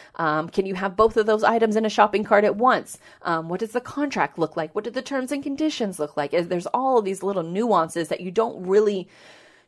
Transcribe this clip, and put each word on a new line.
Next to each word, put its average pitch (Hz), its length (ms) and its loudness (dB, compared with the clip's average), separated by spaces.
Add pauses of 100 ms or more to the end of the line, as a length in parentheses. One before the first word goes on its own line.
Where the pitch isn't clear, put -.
(140)
Um, 156 340 0
can 190 200 -2
you 190 80 -4
have 190 200 -4
both 220 220 4
of 214 80 4
those 220 180 2
items 220 320 4
in 220 100 2
a 214 40 0
shopping 208 340 4
cart 208 200 4
at 208 120 2
once? 220 440 0 (240)
Um, 165 260 -2
what 180 120 -4
does 220 100 -6
the - 100 -4
contract 269 560 -2
look 160 180 -2
like? 160 200 -4
What 202 80 -4
do 233 80 -8
the 240 100 -6
terms 262 300 -4
and 285 100 -4
conditions 277 560 -4
look 147 180 -6
like? 147 200 -2
Is, 175 140 0
there's 175 180 -2
all 254 320 2
of 208 60 2
these 190 180 -4
little 190 180 -2
nuances 170 680 0
that - 120 -4
you 185 80 -8
don't 185 380 -2
really 202 420 2 (580)